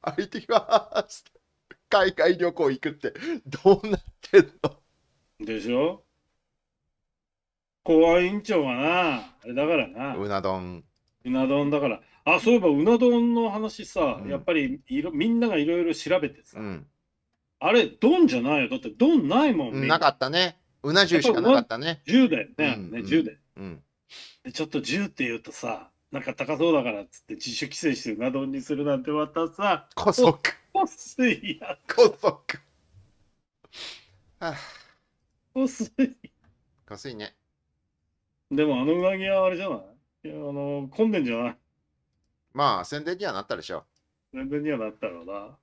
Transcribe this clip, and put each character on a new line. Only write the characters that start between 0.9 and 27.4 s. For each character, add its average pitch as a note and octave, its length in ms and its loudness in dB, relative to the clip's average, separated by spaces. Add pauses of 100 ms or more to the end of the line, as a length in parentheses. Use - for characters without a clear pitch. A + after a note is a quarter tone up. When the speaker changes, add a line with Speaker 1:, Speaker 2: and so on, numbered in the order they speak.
Speaker 1:
ー G#3 140 -2
す」。 - 160 -20 (640)
海 F#3+ 240 4
外 F3 240 2
旅 E3+ 160 0
行 D#3 180 2
行 C3 100 -4
く - 100 -4
っ - 20 -10
て、 C3 220 -8 (320)
ど F#3+ 360 4
う G#3+ 60 -6
な G3+ 100 0
っ - 60 -10 (160)
て - 200 8
ん - 120 2 (100)
の？ - 840 -10
Speaker 2:
で A2 140 -6
し A2 120 -4
ょ？ D#3 300 -2 (1800)
公 E3 320 6
安 F3+ 80 4
委 F3+ 40 0
員 G#3 140 -4
長 F3+ 220 0
が B2+ 100 -2
な、 D#3+ 420 0
あ G#2+ 160 -14 (120)
れ A#2+ 100 -12
だ C3+ 140 0
か E3 80 2
ら C3 100 0
な。 C3 300 -8
Speaker 1:
う G2 100 -6
な G2 160 -2
丼。 F2+ 400 -6 (420)
Speaker 2:
う B2 60 -8
な C3 160 0
丼 C#3+ 240 0
だ D3 80 0
か C#3 100 -2
ら。 A2 120 -6 (240)
あ、 E3 160 2
そ A3 100 2
う B3 40 8
い - 20 6
え - 20 6
ば F3+ 120 4
う C#3+ 120 4
な A3+ 160 4
丼 A#3+ 360 4
の A#3 140 0
話 G#3+ 380 -8
さ、 C#3+ 340 -2
Speaker 1:
う G2+ 60 -10
ん。 - 20 -8
Speaker 2:
や C#3 100 -6
っ - 40 -10
ぱ F3 120 -2
り C#3 340 -2
い C3+ 120 -4
ろ-、 E3+ 140 -6
み D#3+ 140 0
ん A#3 100 2
な A#3 80 2
が G3+ 100 0
い D3 80 2
ろ E3+ 140 0
い F3 60 0
ろ E3 100 0
調 F3+ 240 0
べ D3+ 100 -2
て - 140 -14
さ。 - 160 -20
Speaker 1:
う G#2+ 60 -10
ん。 F#2 220 -10 (760)
Speaker 2:
あ E3+ 100 0
れ、 A3 160 4
丼 E4 400 4
じ E3+ 100 2
ゃ A#2+ 60 0
な D3 160 0
い C#4 60 0
よ。 - 40 -6
だ C3 100 -6
っ - 20 -8
て A#2+ 100 -10
丼 B3 380 4
な B3+ 180 2
い C4 80 2
も D3+ 120 -2
ん、 - 20 -6
Speaker 1:
う - 20 -8
ん、 A2 40 -10
Speaker 2:
メ C3+ 80 -4
ニ - 20 -2
ュ - 20 0
ー。 - 40 0
Speaker 1:
な D#3+ 100 2
か D#3 80 4
っ C#3 100 -2
た C3+ 120 -2
ね。 F3 280 0 (240)
う D3 100 -2
な F#3+ 140 6
重 D#3+ 160 2
し A#3+ 100 4
か - 80 0
な A3+ 120 6
か C#4 80 8
っ A#3+ 80 -4
た A2+ 100 -6
ね。 C#3 80 -6
Speaker 2:
や E3+ 60 -2
っ D#3 60 -6
ぱ - 60 -20
う - 80 -4
な A#3+ 120 6
重 A#3 40 2
だ C#3 140 -2
よ F#2+ 60 -12
ね、 C#3+ 280 -2
Speaker 1:
う G#2+ 40 -12
ん、 F2+ 100 -12
Speaker 2:
ね、 A2+ 80 -10
Speaker 1:
う - 60 -8
ん、 - 20 -10
Speaker 2:
重 D#3 160 2
だ - 80 -4
よ。 - 80 -20 (200)
Speaker 1:
う - 40 -16
ん。 E2+ 200 -14 (600)
Speaker 2:
で、 B3+ 80 -14
ち - 100 -10
ょ D#3 60 -4
っ - 20 -18
と D3 120 -4
重 D#3 240 -4
っ F#3+ 40 -8
て - 160 -6
言 A#2 120 -4
う A2+ 40 -10
と - 120 -18
さ、 - 400 -10 (180)
な C#3 80 -8
ん C3 60 -10
か C3 100 -8
高 C#3+ 220 -6
そ E3 140 2
う - 20 4
だ C#3+ 100 4
か A#2+ 80 -4
ら G#2 120 -8
っ - 60 -16
つ - 120 -20
っ - 20 -20
て - 120 -14
自 - 160 -12